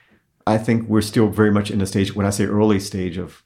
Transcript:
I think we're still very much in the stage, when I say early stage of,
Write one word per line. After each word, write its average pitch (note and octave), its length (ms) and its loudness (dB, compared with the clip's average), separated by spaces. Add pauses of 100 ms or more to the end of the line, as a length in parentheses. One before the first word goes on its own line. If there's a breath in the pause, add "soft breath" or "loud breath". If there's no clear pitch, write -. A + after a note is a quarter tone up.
(460 soft breath)
I A2 120 2
think A2+ 300 -2
we're G#2+ 120 2
still G#2+ 280 2
very G#2 220 2
much G2+ 200 0
in A2 80 -2
the F#2+ 80 0
stage, G2 280 -2
when G2+ 120 -2
I G2+ 40 0
say G2+ 140 0
early G#2 360 2
stage F#2 360 -8
of, F2 300 -12